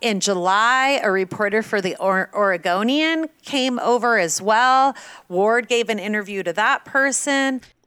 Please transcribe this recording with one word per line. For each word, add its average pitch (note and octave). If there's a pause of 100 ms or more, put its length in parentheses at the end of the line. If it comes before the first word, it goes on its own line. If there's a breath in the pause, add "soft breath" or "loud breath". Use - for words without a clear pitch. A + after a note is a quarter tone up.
in G#3
July, A3
a G#3
reporter G3+
for G#3+
the F3+
Or-, F#3+
Oregonian A3 (120)
came B3+
over A#3
as E3+
well. B3+ (360 loud breath)
Ward G#3+
gave A#3
an A3
interview G3+
to F3
that A3
person. C4+ (240 loud breath)